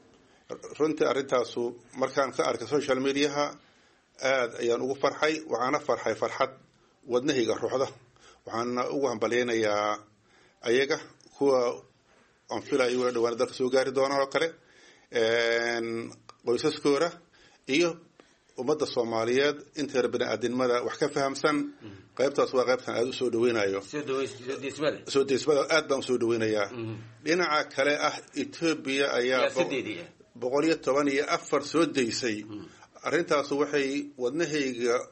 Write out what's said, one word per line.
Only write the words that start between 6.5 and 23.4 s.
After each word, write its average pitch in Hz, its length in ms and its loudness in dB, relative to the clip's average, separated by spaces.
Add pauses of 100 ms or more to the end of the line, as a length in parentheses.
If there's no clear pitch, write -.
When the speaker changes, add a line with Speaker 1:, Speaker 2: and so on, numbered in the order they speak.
Speaker 1:
wadnahayga 123 480 2
ruuxda. 123 340 -2 (540)
Waxaana 120 480 -4
ugu 143 180 0
hambalyaynayaa 110 880 0 (640)
ayaga, 135 360 2 (400)
kuwa 139 220 4 (880)
aan 113 120 -4
filayo 127 360 2
wala 123 140 2
dhowaan 117 260 2
dalka 120 160 0
soo 127 160 0
gaari 131 220 2
doona 135 280 2
oo 135 60 2
kale, 143 220 0 (640)
een, 117 1000 0 (320)
qoysaskooda 139 680 2 (600)
iyo 165 220 4 (680)
ummadda 139 280 0
Soomaaliyeed 120 680 0 (200)
inteeda 131 320 0
bini'aadinimada 120 760 0
wax 110 140 -4
ka 147 100 2
fahamsan. 143 480 0 (580)
Qaybtaas 135 400 2
waa 127 100 4
qaybtan 123 320 2
aad 123 120 2
u 127 40 -6
soo 123 180 -2
dhaweynayo. 113 520 2